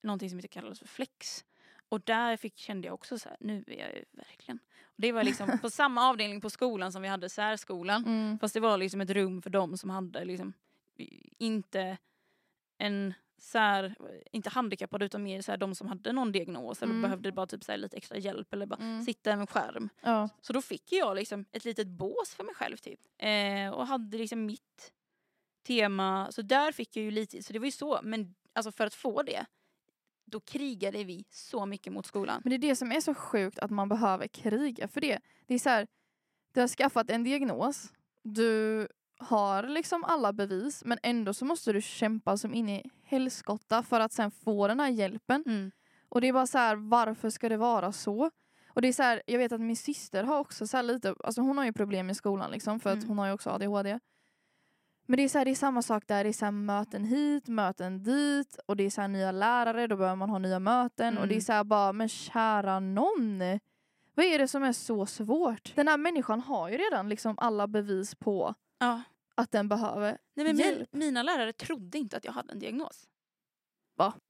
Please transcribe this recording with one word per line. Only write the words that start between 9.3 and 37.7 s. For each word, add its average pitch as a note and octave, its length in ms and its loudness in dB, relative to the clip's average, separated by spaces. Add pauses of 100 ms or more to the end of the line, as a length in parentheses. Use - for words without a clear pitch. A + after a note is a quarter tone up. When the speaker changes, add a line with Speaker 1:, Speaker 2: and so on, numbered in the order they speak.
Speaker 1:
för F#3 80 -10
dem F#3 260 0
som F#3+ 140 -8
hade F#3 340 -6
liksom, F#3 280 -8 (440)
i-, - 420 -18
inte G3 600 -4 (800)
en G3+ 360 -2 (260)
sär-, G3+ 540 2 (380)
inte G#3 180 -6
handikappade G3+ 540 -2
utan G3+ 180 -6
mer G3 200 -8
så - 100 -8
här, G3 60 -4
de G3 160 -2
som G3 140 -8
hade G3+ 240 -6
någon B3 200 0
diagnos F3 500 -4
eller A3+ 100 0
Speaker 2:
Mm. A3+ 100 0
Speaker 1:
behövde G3 300 0
bara F#3+ 140 -2
typ G3+ 180 -10
så - 80 -4
här - 60 -2
lite G3 180 -8
extra - 220 -10
hjälp G3 340 -6
eller G3+ 140 -4
bara G#3+ 140 -6
Speaker 2:
Mm. A3+ 240 -6
Speaker 1:
sitta A#3 260 -2
med G3+ 100 2
en G3+ 60 -4
skärm. D3 420 -4 (120)
Speaker 2:
Ja. G#3+ 280 2 (120)
Speaker 1:
Så - 120 -10
då C4 100 0
fick - 300 -8
jag C4+ 240 2
liksom G3+ 360 -4
ett A#3 120 -10
litet G#3+ 240 -2
bås F#3+ 460 -6
för - 100 -10
mig G#4 100 -10
själv - 220 -6
typ. - 240 -16 (180)
Eh, G3+ 560 0
och B3 120 -4
hade A3+ 320 -4
liksom A3+ 280 -4
mitt - 460 -12 (760)
tema. G3 640 2
Så A#3 100 -8
där C4+ 300 4
fick - 240 -8
jag G#3+ 80 -2
ju G#3+ 60 -2
lite, G#3+ 320 -4
så G#3 100 -14
det A3 60 -6
var A#3+ 80 -4
ju C4+ 60 -4
så. C#4+ 300 -2
Men G#3+ 320 -6 (180)
alltså A3 200 -4
för A3 140 0
att - 80 -4
få B3 280 -2
det, B3+ 240 -4 (800)
då G#3+ 160 -10
krigade G#3 640 -4
vi F3+ 260 -12
så - 360 -8
mycket G3 260 -10
mot G3 140 -8
skolan. - 380 -4
Speaker 2:
Men B3 60 2
det C4 60 2
är C#4 140 0
det B3+ 60 4
som A#3+ 160 -4
är D#4 80 2
så D4+ 140 0
sjukt, G3+ 440 -2
att G3+ 120 -4
man G3+ 180 0
behöver G3+ 400 2
kriga A#3 600 -2
för - 120 -6
det. B3+ 200 0 (260)
Det B3+ 80 0
är B3 40 4
så C#4 100 2
här, A3 180 4 (680)
du B3+ 80 2
har B3 80 4
skaffat B3 420 2
en A#3 140 0
diagnos, B3+ 680 0 (300)